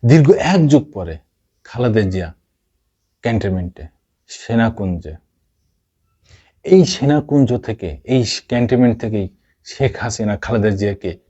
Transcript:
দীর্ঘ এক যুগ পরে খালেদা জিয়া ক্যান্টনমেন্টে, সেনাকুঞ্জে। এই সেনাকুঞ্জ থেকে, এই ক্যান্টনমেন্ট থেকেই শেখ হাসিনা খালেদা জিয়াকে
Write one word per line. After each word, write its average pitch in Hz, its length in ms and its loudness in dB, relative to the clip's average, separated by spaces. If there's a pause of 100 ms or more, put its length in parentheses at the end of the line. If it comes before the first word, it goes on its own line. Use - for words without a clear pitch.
দীর্ঘ 143 260 6
এক 175 380 4
যুগ 147 240 2
পরে 82 260 -10 (460)
খালেদা 117 360 -2
জিয়া 92 340 -4 (880)
ক্যান্টনমেন্টে, 95 640 -6 (400)
সেনাকুঞ্জে। 101 920 -4 (1500)
এই 185 220 6
সেনাকুঞ্জ 143 760 0
থেকে, 90 460 -10
এই 127 200 0 (240)
ক্যান্টনমেন্ট 120 520 2
থেকেই 104 280 -4 (360)
শেখ - 360 -4
হাসিনা 107 360 -4
খালেদা 107 340 -2
জিয়াকে 98 480 -4 (100)